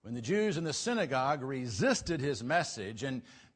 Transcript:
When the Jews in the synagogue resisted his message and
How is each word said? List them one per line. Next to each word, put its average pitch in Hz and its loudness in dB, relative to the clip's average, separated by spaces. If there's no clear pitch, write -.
When 113 -8
the 120 -4
Jews 196 2
in 170 -2
the 151 -2
synagogue 143 0
resisted 135 0
his 131 0
message 117 0
and 131 -4